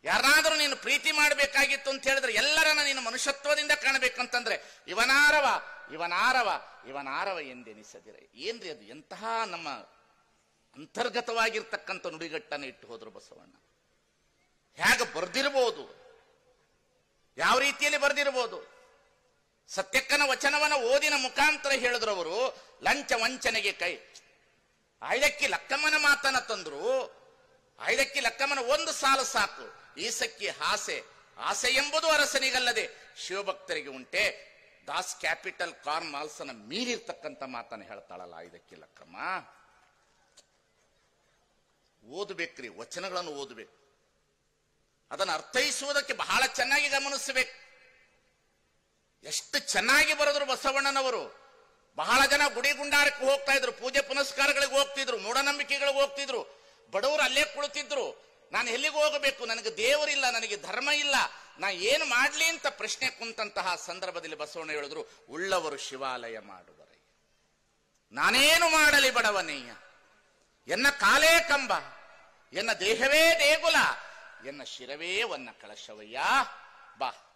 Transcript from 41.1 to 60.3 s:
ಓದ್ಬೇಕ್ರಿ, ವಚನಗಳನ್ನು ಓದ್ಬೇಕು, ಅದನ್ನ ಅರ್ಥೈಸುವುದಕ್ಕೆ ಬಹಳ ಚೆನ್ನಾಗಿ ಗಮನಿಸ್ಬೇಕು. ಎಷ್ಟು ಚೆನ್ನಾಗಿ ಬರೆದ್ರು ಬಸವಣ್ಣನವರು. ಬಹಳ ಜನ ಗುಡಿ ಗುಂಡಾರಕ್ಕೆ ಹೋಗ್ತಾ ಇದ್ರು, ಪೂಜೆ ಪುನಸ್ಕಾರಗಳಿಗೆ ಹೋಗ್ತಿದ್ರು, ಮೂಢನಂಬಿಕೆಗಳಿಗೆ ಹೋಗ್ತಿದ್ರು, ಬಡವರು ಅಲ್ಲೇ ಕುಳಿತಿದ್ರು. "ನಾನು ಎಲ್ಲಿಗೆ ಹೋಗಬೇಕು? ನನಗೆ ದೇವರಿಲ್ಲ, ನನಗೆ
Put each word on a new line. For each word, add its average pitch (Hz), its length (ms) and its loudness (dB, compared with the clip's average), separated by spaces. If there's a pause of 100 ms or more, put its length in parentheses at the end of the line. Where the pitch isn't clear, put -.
ಓದ್ಬೇಕ್ರಿ, 165 580 -8
ವಚನಗಳನ್ನು 175 640 -8
ಓದ್ಬೇಕು, 123 460 -12 (1300)
ಅದನ್ನ 180 200 -4
ಅರ್ಥೈಸುವುದಕ್ಕೆ 277 840 -2
ಬಹಳ 240 320 0
ಚೆನ್ನಾಗಿ 269 440 0
ಗಮನಿಸ್ಬೇಕು. 269 800 -2 (1500)
ಎಷ್ಟು - 360 -6
ಚೆನ್ನಾಗಿ 277 540 4
ಬರೆದ್ರು 285 320 2
ಬಸವಣ್ಣನವರು. 269 920 0 (560)
ಬಹಳ 233 300 4
ಜನ 277 160 4 (120)
ಗುಡಿ 254 180 0
ಗುಂಡಾರಕ್ಕೆ 285 540 2
ಹೋಗ್ತಾ 277 260 2
ಇದ್ರು, 262 200 2
ಪೂಜೆ 254 300 -2
ಪುನಸ್ಕಾರಗಳಿಗೆ 277 720 0
ಹೋಗ್ತಿದ್ರು, 269 460 0
ಮೂಢನಂಬಿಕೆಗಳಿಗೆ 277 840 0
ಹೋಗ್ತಿದ್ರು, 277 580 -4 (320)
ಬಡವರು 277 300 2
ಅಲ್ಲೇ 269 220 2
ಕುಳಿತಿದ್ರು. 285 840 -6 (220)
"ನಾನು 233 180 -4
ಎಲ್ಲಿಗೆ 269 240 -2
ಹೋಗಬೇಕು? 285 520 0
ನನಗೆ 226 320 -6
ದೇವರಿಲ್ಲ, 277 520 0
ನನಗೆ 226 280 -4